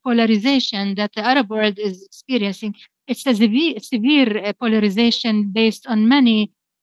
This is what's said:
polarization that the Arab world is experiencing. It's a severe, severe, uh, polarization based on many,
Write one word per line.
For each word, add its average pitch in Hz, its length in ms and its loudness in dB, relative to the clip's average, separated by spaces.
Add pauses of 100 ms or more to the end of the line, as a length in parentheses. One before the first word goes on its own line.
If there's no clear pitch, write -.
polarization 226 920 0
that 208 180 -4
the 220 80 -6
Arab 247 260 0
world 214 300 -2
is 196 260 -6
experiencing. 208 680 -6 (320)
It's - 200 -6
a 269 80 2
severe, 226 460 0
severe, 233 640 0
uh, 208 80 -4
polarization 214 960 0
based 220 360 0
on 214 200 0
many, 233 460 4 (300)